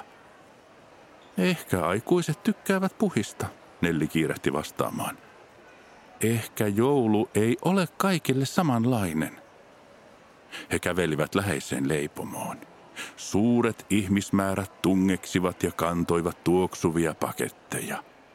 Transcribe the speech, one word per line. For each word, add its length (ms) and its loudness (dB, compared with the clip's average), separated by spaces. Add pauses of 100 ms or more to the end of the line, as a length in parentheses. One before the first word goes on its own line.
(1400)
"Ehkä 480 0
aikuiset 580 0
tykkäävät 540 -2
puhista", 480 -2 (360)
Nelli 260 0
kiirehti 460 -2
vastaamaan. 640 -6 (1040)
"Ehkä 460 0
joulu 680 4
ei 260 2
ole 260 2 (100)
kaikille 480 0
samanlainen." 960 0 (1300)
He 80 0
kävelivät 560 0
läheiseen 520 -2
leipomoon. 720 -4 (580)
Suuret 720 0
ihmismäärät 920 0
tungeksivat 840 0
ja 80 0
kantoivat 720 -2
tuoksuvia 720 2
paketteja. 880 -6 (320)